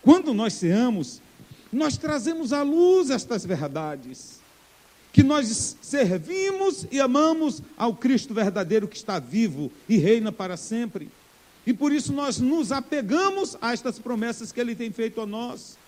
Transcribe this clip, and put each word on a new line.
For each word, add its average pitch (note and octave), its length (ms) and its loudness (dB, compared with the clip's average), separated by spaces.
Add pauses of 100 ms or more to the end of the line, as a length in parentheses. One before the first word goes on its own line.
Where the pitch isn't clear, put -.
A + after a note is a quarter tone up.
Quando D#4 320 6
nós G#3+ 200 0
ceamos, G3 680 0 (500)
nós C#4+ 240 0
trazemos D4+ 560 -4
à C#4+ 120 0
luz E4+ 480 4
estas A#3+ 340 -4
verdades. D3 960 -6 (720)
Que - 120 8
nós C4+ 580 0
servimos F4 1080 -2
e C4+ 80 -2
amamos D4+ 640 2 (160)
ao A3+ 180 -2
Cristo B3 380 0
verdadeiro G3+ 540 0
que - 80 -16
está F#3+ 240 -6
vivo C#3+ 520 -2 (160)
e A3 100 4
reina G#3+ 340 4
para F#3 240 -8
sempre. G#3 540 -8 (560)
E A#3+ 80 2
por C#4+ 180 2
isso C#4+ 220 0
nós C#4+ 260 -2
nos C4 320 2
apegamos D4 920 0
a A#3 120 -2
estas A#3 260 -6
promessas A3+ 520 -6
que - 80 -8
ele A#3+ 160 -4
tem A3+ 160 -8
feito A3+ 300 -4
a G#3+ 40 -6
nós. G#3+ 520 -10 (100)